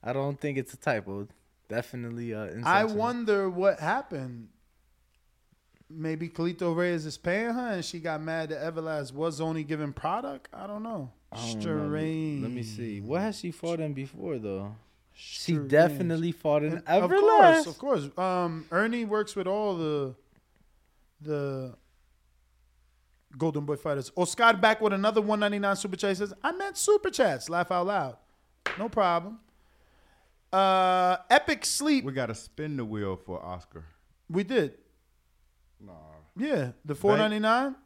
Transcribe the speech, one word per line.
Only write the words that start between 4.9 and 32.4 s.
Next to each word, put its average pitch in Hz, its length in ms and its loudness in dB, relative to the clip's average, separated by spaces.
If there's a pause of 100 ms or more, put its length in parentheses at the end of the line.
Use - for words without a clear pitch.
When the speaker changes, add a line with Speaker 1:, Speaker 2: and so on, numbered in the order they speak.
Speaker 2:
Maybe 160 380 -6
Cleto 170 460 -2
Reyes 175 300 0
is 151 140 -10
paying 214 340 -2
her 247 200 -4
and 175 120 -4
she 175 160 -10
got 156 220 -4
mad 160 280 -4
that 156 240 -6
Everlast 156 380 -6
was 151 280 -4
only 160 240 -2
giving 151 280 -4
product. 254 600 -6
I 190 120 -12
don't 208 160 -10
know. 196 280 -8 (200)
Speaker 1:
I - 60 -12
don't 113 280 -6
know. 170 80 -2
Let 151 300 -2
me, 156 360 -4
Speaker 2:
Strange. - 40 -4
Speaker 1:
let - 100 -4
me 123 100 -6
see. 110 380 -8
What 131 220 -4
has 208 180 -4
she 180 100 -6
fought 165 300 -6
in 151 120 -4
before, 139 460 -8
though? 101 380 -6 (360)
She - 420 -6
Speaker 2:
Strange. 143 160 -2
Speaker 1:
definitely 165 640 4
fought 151 300 2
in 156 120 0
Speaker 2:
And 170 140 -10
of 180 220 4
Speaker 1:
Everlast. 381 540 8
Speaker 2:
course, - 20 -6
of 160 120 -12
course. 190 400 -2
Um, 175 520 -2
Ernie 226 340 0
works 208 300 -2
with 190 140 -4
all 202 280 -2
the, 147 380 -2 (1040)
the 139 540 -6 (1600)
Golden 147 280 0
Boy 147 120 -2
fighters. 143 400 -4
Oscar 180 380 6
back 214 260 4
with 208 120 2
another 202 280 2
one 208 200 0
ninety-nine 202 360 2
super 190 200 -6
chat. 202 140 0
He 190 60 2
says, 196 160 -6 (100)
"I 311 100 0
meant 392 240 -6
super 415 340 4
chats. 190 400 0
Laugh 170 220 0
out 180 140 2
loud." 160 300 -2 (640)
No 214 100 -4
problem. 190 500 0 (1120)
Uh, 185 640 4 (140)
Epic 294 360 4
Sleep. 285 380 2
Speaker 3:
We 135 80 -4
gotta 123 220 -2
spin 151 420 -8